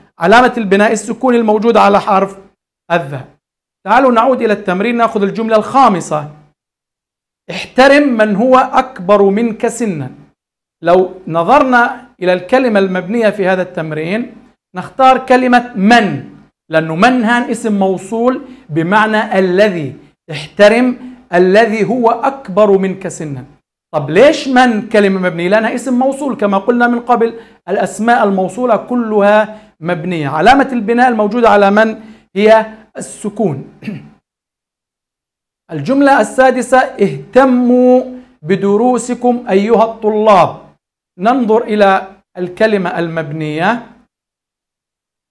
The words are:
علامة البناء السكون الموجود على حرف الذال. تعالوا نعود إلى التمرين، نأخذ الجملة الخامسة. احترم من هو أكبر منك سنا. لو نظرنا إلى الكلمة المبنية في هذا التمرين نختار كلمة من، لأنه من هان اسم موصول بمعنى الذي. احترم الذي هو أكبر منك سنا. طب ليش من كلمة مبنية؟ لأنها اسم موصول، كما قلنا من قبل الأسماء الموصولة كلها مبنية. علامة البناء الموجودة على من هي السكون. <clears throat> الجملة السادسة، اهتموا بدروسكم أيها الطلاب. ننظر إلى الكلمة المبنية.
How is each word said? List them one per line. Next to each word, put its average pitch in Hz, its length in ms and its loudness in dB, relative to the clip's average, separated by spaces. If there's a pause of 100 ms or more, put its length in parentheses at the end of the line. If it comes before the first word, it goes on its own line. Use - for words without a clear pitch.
(180)
علامة 233 380 4
البناء 208 360 0
السكون 233 420 -2
الموجود 220 420 2
على 202 240 4
حرف 196 380 -2 (540)
الذال. 143 320 -6 (600)
تعالوا 247 280 2
نعود 240 300 0
إلى 220 100 0
التمرين، 202 440 -2
نأخذ 226 260 0
الجملة 214 340 -2
الخامسة. 208 760 0 (1200)
احترم 277 580 2
من 214 280 0
هو 254 200 2
أكبر 208 680 0
منك 214 440 0
سنا. 190 440 -6 (720)
لو 180 440 0
نظرنا 240 840 0 (140)
إلى 180 100 2
الكلمة 214 460 0
المبنية 196 520 -2
في 196 160 -4
هذا 185 160 0
التمرين 170 720 -8 (400)
نختار 254 420 2
كلمة 254 560 2
من، 196 560 2 (400)
لأنه 160 260 -2
من 240 280 2
هان 240 260 0
اسم 220 280 -2
موصول 226 640 -2 (260)
بمعنى 214 720 0
الذي. 185 580 0 (340)
احترم 220 840 0 (200)
الذي 202 500 2
هو 226 260 0
أكبر 214 680 0
منك 190 300 -6
سنا. 147 360 -10 (500)
طب 147 160 -4
ليش 269 380 2
من 247 400 2
كلمة 196 320 0
مبنية؟ 175 280 -4
لأنها 220 260 0
اسم 247 240 -4
موصول، 269 380 -4
كما 202 220 -2
قلنا 240 280 0
من 240 140 -2
قبل 233 340 -2 (340)
الأسماء 220 560 0
الموصولة 202 520 -2
كلها 214 840 0 (220)
مبنية. 165 480 -6
علامة 233 440 0
البناء 240 360 0
الموجودة 220 420 0
على 202 200 4
من 220 300 0 (360)
هي 214 300 4 (300)
السكون. 202 680 -8 (180)
<clears throat> - 1900 -20
الجملة 269 480 2
السادسة، 262 580 0
اهتموا 247 1200 2 (400)
بدروسكم 233 1080 -2
أيها 220 340 2
الطلاب. 214 840 0 (500)
ننظر 226 440 0
إلى 208 440 0 (320)
الكلمة 180 600 -2
المبنية. 160 880 -6 (1400)